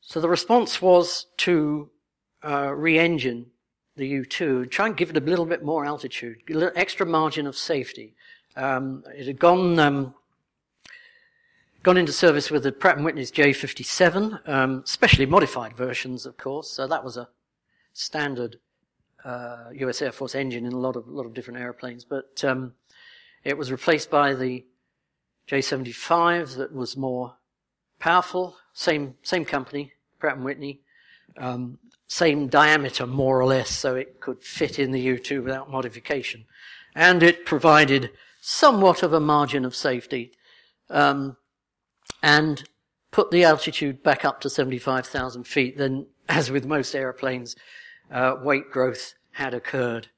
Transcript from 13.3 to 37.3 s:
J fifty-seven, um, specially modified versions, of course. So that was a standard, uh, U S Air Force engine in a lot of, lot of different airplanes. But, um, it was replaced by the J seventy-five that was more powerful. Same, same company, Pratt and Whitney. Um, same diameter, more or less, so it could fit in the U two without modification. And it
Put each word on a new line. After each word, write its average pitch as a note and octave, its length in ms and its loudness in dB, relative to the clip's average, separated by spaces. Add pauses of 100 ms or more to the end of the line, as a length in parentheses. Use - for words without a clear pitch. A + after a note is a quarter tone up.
J C#3+ 220 4
fifty-seven, F#3 920 -2
um, C3+ 400 -2
specially - 420 2
modified C3 500 2
versions, B2+ 500 -8
of B2+ 100 -18
course. C#3+ 340 -10
So C3+ 160 -8
that C#3 180 -4
was A#2+ 120 -12
a A#2+ 120 -14 (680)
standard, C3 640 -6 (680)
uh, A#2+ 480 -14
U C3+ 160 -4
S A#2+ 140 -4
Air B2+ 100 -4
Force - 220 -10
engine B2 320 -6
in B2 60 -6
a B2+ 60 -4
lot B2+ 180 -2
of, A#2 120 -10
lot C#3 180 -10
of A2+ 60 -16
different B2 280 -14
airplanes. B2 440 -14
But, - 400 -8
um, C3 300 -2 (680)
it C#3+ 120 -4
was C3+ 160 -6
replaced D3+ 380 0
by C#3+ 240 2
the B2+ 320 -6 (800)
J C#3 140 -2
seventy-five D3 960 0
that C3 180 -8
was B2+ 240 -8
more B2+ 400 -6 (640)
powerful. F3+ 580 0 (160)
Same, D3 500 -2
same E3+ 220 -4
company, C#3+ 480 -8 (260)
Pratt C#3 180 -4
and B2+ 80 -10
Whitney. C#3 360 -10 (560)
Um, B2 420 -8 (280)
same D3 420 0
diameter, C#3+ 580 4
more C3 340 2
or B2+ 60 4
less, C3 240 2
so C3 260 -2
it - 240 -10
could B2+ 220 -8
fit - 360 -4
in C3 140 0
the C3 80 -2
U B2+ 180 0
two C3 240 -6
without C3+ 280 -8
modification. A#2+ 760 -6 (500)
And F3 280 6
it E3+ 240 6